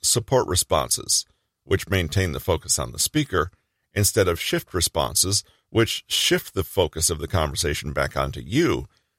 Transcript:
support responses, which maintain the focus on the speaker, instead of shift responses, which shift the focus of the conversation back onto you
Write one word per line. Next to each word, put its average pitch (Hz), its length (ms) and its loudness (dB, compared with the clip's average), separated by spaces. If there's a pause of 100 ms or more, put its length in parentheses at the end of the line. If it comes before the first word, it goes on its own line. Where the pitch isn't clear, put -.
support - 440 2
responses, - 800 0 (400)
which - 240 0
maintain 92 440 0
the 64 80 -6
focus - 380 -2
on 60 140 -6
the - 60 -8
speaker, 92 520 0 (440)
instead 98 340 4
of 85 100 2
shift - 360 -4
responses, 87 680 0 (280)
which - 360 2
shift - 480 0
the 95 80 0
focus 80 460 0
of 80 100 -2
the 76 100 -8
conversation 73 640 -2
back 69 240 -2
onto 67 240 -2
you 87 460 0 (320)